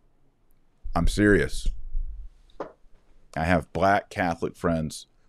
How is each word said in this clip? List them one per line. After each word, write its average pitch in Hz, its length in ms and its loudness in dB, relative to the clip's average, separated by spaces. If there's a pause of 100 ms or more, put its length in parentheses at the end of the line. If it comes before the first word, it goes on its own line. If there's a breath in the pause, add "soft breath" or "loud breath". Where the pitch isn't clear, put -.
(960)
I'm 85 120 2
serious. 98 600 2 (1700)
I 80 60 -2
have 85 300 0
black 98 360 2
Catholic 85 460 -4
friends 80 500 -4 (240)